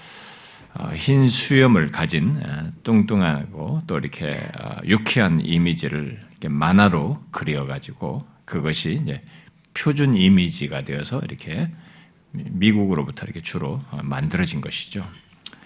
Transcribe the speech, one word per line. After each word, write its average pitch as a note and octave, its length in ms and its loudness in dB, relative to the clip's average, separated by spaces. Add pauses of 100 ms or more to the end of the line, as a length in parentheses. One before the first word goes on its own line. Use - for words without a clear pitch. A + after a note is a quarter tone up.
(760)
어, - 200 -8
흰 C3+ 320 4
수염을 A#2+ 640 6
가진, E2 540 0
아, - 260 -6 (140)
뚱뚱하고 G2 1040 0
또 D#2 100 -2
이렇게, C#2+ 420 -6 (160)
아, - 200 -10 (100)
유쾌한 F#2 580 2
이미지를 D#2+ 760 -2 (100)
이렇게 - 180 -10
만화로 E2+ 720 4 (120)
그려가지고 - 920 -8 (200)
그것이 D#2+ 580 -4
이제 C#2+ 200 -6 (500)
표준 C#3+ 420 2
이미지가 F2 680 4
되어서 - 420 -6
이렇게 E3 440 -6 (600)
미-, - 200 -10
미국으로부터 F#2+ 720 0
이렇게 - 160 -12
주로, D#2+ 500 -8
어, C#2+ 140 -10
만들어진 D3+ 560 -2
것이죠. - 440 -10 (600)